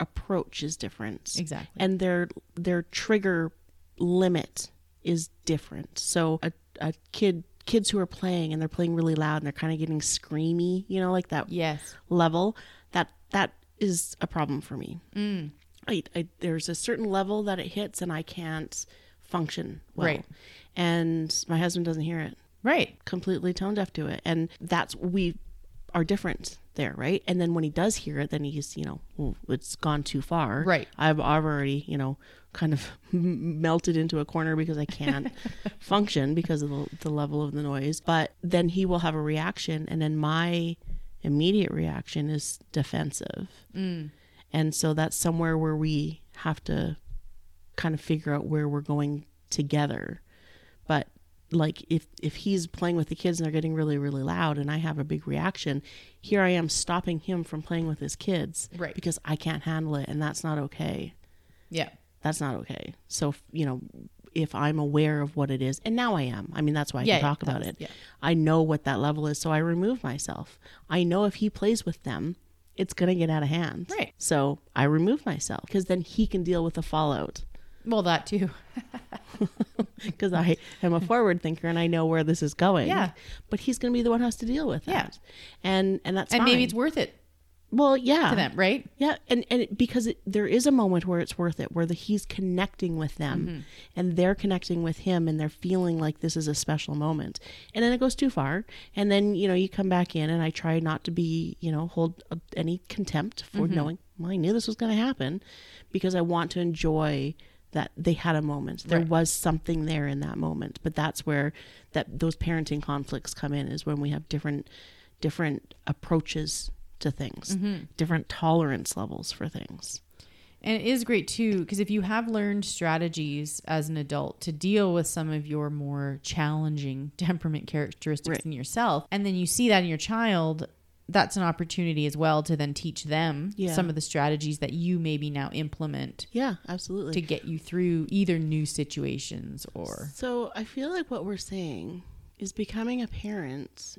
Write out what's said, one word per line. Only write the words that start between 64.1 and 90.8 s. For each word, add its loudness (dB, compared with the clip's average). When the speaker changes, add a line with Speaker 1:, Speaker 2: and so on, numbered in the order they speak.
Speaker 1:
if 0
I'm 2
aware 4
of -2
what 2
it 0
is, -2
and 0
now 2
I 2
am, -4
I -2
mean, 4
that's -2
why -2
I -2
Speaker 2:
Yeah, 6
Speaker 1:
can 2
talk -2
Speaker 2:
yeah, 0
Speaker 1:
about -2
Speaker 2:
that's, -8
Speaker 1:
it. -
Speaker 2:
yeah. -10
Speaker 1:
I 4
know 6
what 2
that 0
level 2
is, -2
so 0
I 4
remove 2
myself. -6
I 4
know 4
if 2
he 0
plays 2
with -6
them, -4
it's -2
gonna 4
get 2
out 2
of 2
hand. -2
Speaker 2:
Right. -4
Speaker 1:
So 2
I 6
remove 4
myself -4
'cause 0
then 2
he 0
can 0
deal 2
with 0
the -2
fallout. 0
Speaker 2:
Well, 2
that 2
too. 0
<laughs> -10
Speaker 1:
<laughs> -4
'Cause 2
I 6
am 4
a 4
forward 4
thinker -2
and 2
I 4
know 4
where 4
this 2
is 0
going. 4
Speaker 2:
Yeah. 2
Speaker 1:
But -2
he's 0
gonna 0
be 2
the 4
one 4
who 2
has 0
to -6
deal 0
with -2
Speaker 2:
Yeah. 0
Speaker 1:
that. -10
And, 4
and -2
that's -2
Speaker 2:
And 6
maybe 8
Speaker 1:
fine. 6
Speaker 2:
it's 0
worth 0
it -2
Speaker 1:
Well, 6
yeah. 4
Speaker 2:
to 4
them, 2
right? 2
Speaker 1:
Yeah, 2
and, 2
and 4
it, -6
because 2
it, -4
there 2
is 6
a 6
moment 6